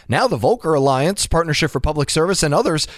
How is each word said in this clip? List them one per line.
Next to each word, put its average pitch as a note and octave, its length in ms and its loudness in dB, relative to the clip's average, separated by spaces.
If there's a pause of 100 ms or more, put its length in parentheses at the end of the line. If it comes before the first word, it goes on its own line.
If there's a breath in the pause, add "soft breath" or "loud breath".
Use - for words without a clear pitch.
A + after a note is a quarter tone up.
Now G3+ 220 2
the D#3+ 80 -2
Volcker D#3+ 400 0
Alliance, C#3 500 0
Partnership E3 440 0
for C3+ 100 -4
Public D3+ 280 -2
Service, E3+ 340 0
and D3 100 2
others F3 340 0 (100)